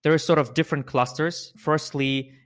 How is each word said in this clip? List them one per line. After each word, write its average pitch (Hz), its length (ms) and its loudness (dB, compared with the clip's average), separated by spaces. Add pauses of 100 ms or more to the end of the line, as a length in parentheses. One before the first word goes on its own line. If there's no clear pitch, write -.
There 156 100 4
are 160 40 6
sort 160 220 2
of 123 140 0
different 147 320 -2
clusters. 147 720 -2
Firstly, 135 760 -2 (120)